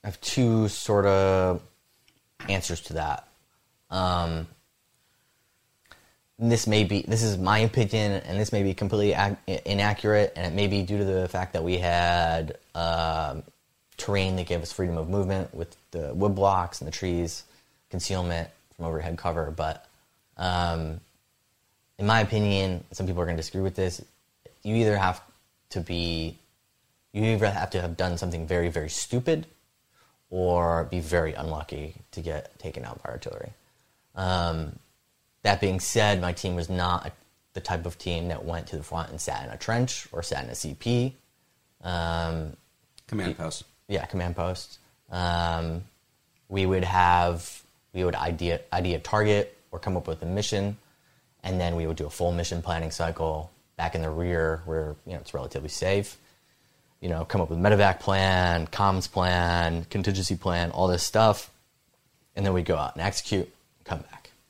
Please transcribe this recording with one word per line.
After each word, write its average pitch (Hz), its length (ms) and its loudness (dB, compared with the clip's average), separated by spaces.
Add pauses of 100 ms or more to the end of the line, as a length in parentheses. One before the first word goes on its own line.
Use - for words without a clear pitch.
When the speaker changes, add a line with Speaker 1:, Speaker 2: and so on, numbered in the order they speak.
Speaker 1:
I 107 60 -6
have - 120 -10
two 113 460 4
sort 101 400 2
of 95 560 4 (840)
answers 92 320 -2
to - 140 -12
that. 78 340 -4 (600)
Um, 87 600 0 (1900)
this 117 260 4
may 107 160 6
be, 98 200 2
this 113 200 2
is 104 160 2
my 95 220 4
opinion, 107 540 2 (100)
and 95 160 -2
this 107 100 0
may 101 140 2
be 95 100 2
completely 104 380 2
ac-, 98 520 0
inaccurate, 104 680 2
and 87 100 -4
it 85 80 -2
may 101 140 2
be 98 160 2
due 101 160 0
to 101 60 2
the 92 240 2
fact 90 240 -4
that 85 100 -2
we 90 160 2
had, 85 800 2 (180)
um, 82 680 -2 (520)
terrain 95 400 0
that 87 100 -2
gave 87 140 -2
us 80 120 -10
freedom 87 240 -2
of 80 120 -4
movement 95 460 -2
with - 220 -10 (160)
the 76 220 -6
wood 98 200 2
blocks 95 460 2
and - 80 -8
the - 40 -8
trees, 87 520 -4 (460)
concealment 87 580 -2 (260)
from 85 120 -8
overhead 80 320 -4
cover. 82 340 -2
But, 78 340 -6 (520)
um, 87 640 -2 (1000)
in 101 80 0
my 110 140 6
opinion, 101 720 2
some 101 140 -4
people 90 140 -2
are 85 60 0
gonna 85 100 -2
disagree 80 240 -6
with 95 140 -2
this, 92 260 -2 (640)
you 107 140 0
either 107 200 4
have 92 240 2 (480)
to 95 120 -4
be, 82 580 -4 (760)
you 104 100 0
either 110 280 4
have 92 180 -2
to 92 140 -2
have 85 160 -4
done 90 180 0
something 85 300 -4
very, 85 240 2
very 78 180 -4
stupid 160 560 -2 (840)
or 87 540 2
be 87 160 -4
very 80 340 0
unlucky 76 640 -8 (160)
to 87 100 -12
get 78 360 -8
taken 65 280 -10
out 57 160 -14
by - 80 -10
artillery. - 400 -10 (640)
Um, 85 640 0 (640)
that 101 180 4
being 92 200 2
said, 104 400 4
my 87 120 0
team 90 220 -4
was 85 160 -4
not 90 360 0
a, 78 60 -8 (400)
the 92 80 -8
type 85 240 -4
of 87 140 -8
team 87 300 -4
that - 160 -6
went 85 240 -6
to 82 80 -10
the 76 60 -8
front 82 280 -8
and 80 100 -10
sat - 240 -6
in 62 60 -12
a - 80 -12
trench 120 540 -2
or 71 100 -6
sat 69 220 -4
in 60 60 -10
a 62 40 -10
C 71 240 -8
P. 123 360 0 (680)
Um, 82 760 -2 (500)
Speaker 2:
Command 101 220 -4
Speaker 1:
we - 60 -4
Speaker 2:
post. 80 300 -8 (240)
Speaker 1:
Yeah, 98 180 -2
command 87 300 -4
post. 90 420 -6 (320)
Um, 85 720 0 (640)
we 95 160 0
would 92 200 2
have, 87 760 2 (300)
we 92 120 -2
would 87 100 2
idea, 85 460 -2 (120)
idea 87 280 0
target 107 580 2 (120)
or 87 80 -10
come 92 180 -2
up 85 100 -4
with 82 160 -6
a 85 40 -6
mission, 101 500 -2 (680)
and 92 160 -2
then 87 160 0
we 82 120 -2
would 80 100 -4
do 73 100 -6
a 71 40 -10
full 87 220 0
mission 87 280 -2
planning 82 300 -4
cycle 80 600 -4 (280)
back 82 160 -4
in 82 80 -2
the 78 80 -2
rear 80 560 0
where, 78 280 -4 (120)
you 92 80 -10
know, 78 60 -10
it's - 120 -18
relatively 69 380 -8
safe. 101 480 -2 (840)
You 90 80 -6
know, 80 160 -2
come - 160 -2
up 80 80 2
with 82 100 -2
medevac 101 400 6
plan, 92 680 2
comms 95 440 2
plan, 87 760 2
contingency 95 500 -2
plan, 87 340 0
all 92 160 2
this 87 160 2
stuff, - 480 4 (840)
and 98 80 -2
then 98 80 4
we'd 90 140 2
go 85 100 2
out 73 180 -4
and 76 80 -6
execute, 95 480 -2 (340)
come - 160 -6
back. - 300 -20 (200)